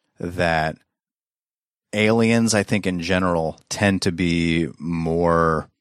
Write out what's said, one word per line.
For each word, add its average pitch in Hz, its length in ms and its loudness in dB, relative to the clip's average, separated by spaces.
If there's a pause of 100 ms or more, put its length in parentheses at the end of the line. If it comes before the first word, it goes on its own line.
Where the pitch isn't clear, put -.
(200)
that 82 560 -2 (1160)
aliens, 113 640 2
I 101 80 2
think 98 240 -2
in 90 140 -4
general, 87 680 -2
tend 98 320 0
to 98 100 -2
be 85 580 0 (100)
more 82 920 0 (120)